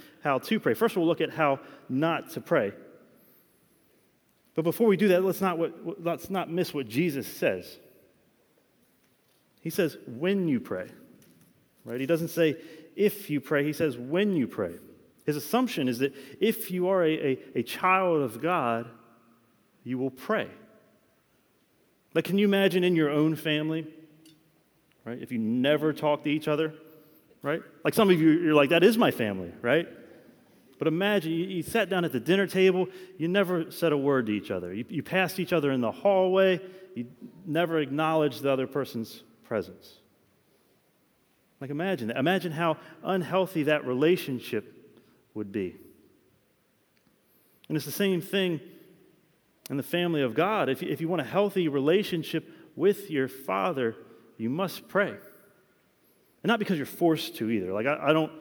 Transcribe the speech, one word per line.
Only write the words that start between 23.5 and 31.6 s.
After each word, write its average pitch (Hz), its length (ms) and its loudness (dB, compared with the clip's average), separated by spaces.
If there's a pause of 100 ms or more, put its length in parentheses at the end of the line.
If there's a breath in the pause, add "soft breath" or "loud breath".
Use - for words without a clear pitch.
right? 117 160 -10
If - 120 -12
you 120 80 -2
never 139 540 2
talk 147 300 0
to 151 60 -2
each 151 180 -2
other, 156 260 0 (680)
right? 147 200 -4 (220)
Like, 160 100 0
some - 160 6
of 170 120 6
you, 160 80 8
you're 156 240 4
like, 147 160 8
"That 170 140 6
is 220 140 8
my 180 140 6
family," 95 400 -2 (100)
right? 147 260 2 (880)
But 156 120 0
imagine, 180 420 0
you, 165 140 -2
you 180 180 -4